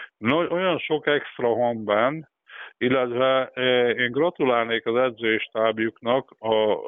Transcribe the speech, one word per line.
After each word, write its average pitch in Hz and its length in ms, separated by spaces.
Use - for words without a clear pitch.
No-, 147 340
olyan 175 260
sok 151 300
extra 139 400
van 117 380
benn, 123 380
illetve, 127 760
ö, 127 360
én 120 220
gratulálnék 120 760
az 113 100
edzői 113 440
stábjuknak, 113 1000
a, 110 320